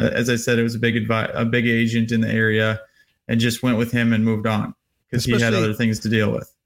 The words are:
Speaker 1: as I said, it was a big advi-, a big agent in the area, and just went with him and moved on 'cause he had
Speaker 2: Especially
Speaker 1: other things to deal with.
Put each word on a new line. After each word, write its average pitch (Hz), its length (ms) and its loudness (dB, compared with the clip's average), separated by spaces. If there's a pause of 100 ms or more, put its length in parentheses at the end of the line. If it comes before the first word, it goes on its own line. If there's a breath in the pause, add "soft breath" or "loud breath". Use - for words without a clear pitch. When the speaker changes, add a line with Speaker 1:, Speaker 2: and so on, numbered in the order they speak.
(140)
Speaker 1:
as 120 160 0
I 123 80 2
said, 117 200 0
it 117 60 2
was 113 120 -2
a 110 40 -6
big 117 160 0
advi-, 110 380 -2
a 120 120 -2
big 117 220 0
agent 117 440 0
in 113 100 0
the 110 100 0
area, 110 480 2 (480 loud breath)
and 117 120 0
just 117 220 -2
went 123 160 0
with 117 140 -2
him 117 220 2
and 110 120 2
moved 110 220 0
on 107 260 -2 (380)
'cause 117 140 -2
he 123 80 0
had 117 80 2
Speaker 2:
Especially 113 220 2
Speaker 1:
other 107 100 0
things 110 260 -2
to 107 100 -4
deal 107 220 2
with. 113 200 -6 (140)